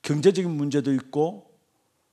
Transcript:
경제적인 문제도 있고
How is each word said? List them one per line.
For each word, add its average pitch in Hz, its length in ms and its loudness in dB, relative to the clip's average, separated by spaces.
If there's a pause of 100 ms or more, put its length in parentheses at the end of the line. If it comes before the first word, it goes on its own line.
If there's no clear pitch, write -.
경제적인 175 480 2
문제도 143 440 -2
있고 151 560 -4 (640)